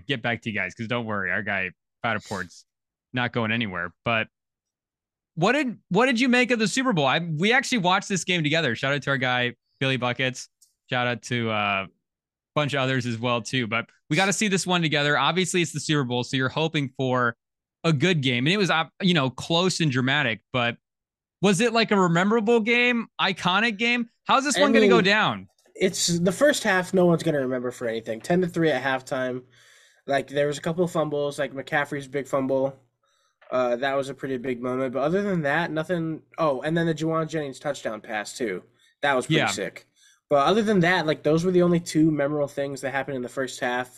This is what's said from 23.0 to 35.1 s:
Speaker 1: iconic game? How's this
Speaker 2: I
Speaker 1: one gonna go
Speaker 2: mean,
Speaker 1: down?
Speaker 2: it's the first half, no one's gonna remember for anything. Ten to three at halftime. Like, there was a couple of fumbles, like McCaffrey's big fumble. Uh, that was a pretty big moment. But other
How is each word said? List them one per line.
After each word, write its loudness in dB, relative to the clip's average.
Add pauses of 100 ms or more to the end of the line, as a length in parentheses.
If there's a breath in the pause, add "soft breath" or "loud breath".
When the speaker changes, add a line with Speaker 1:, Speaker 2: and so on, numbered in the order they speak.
Speaker 1:
iconic 0
game? 0 (180)
How's 4
this -2
Speaker 2:
I 4
Speaker 1:
one 6
gonna 6
go 8
Speaker 2:
mean, 4
Speaker 1:
down? 0 (260)
Speaker 2:
it's 0 (120)
the 2
first 2
half, 0
no 6
one's 4
gonna 0
remember -2
for -6
anything. -6
Ten 0
to 0
three 0
at -2
halftime. -4 (600 soft breath)
Like, -2
there 0
was -4
a -16
couple 0
of -2
fumbles, -2
like -4
McCaffrey's -4
big -6
fumble. 0 (760)
Uh, 0
that -2
was -2
a -8
pretty -6
big -6
moment. -2
But -4
other 0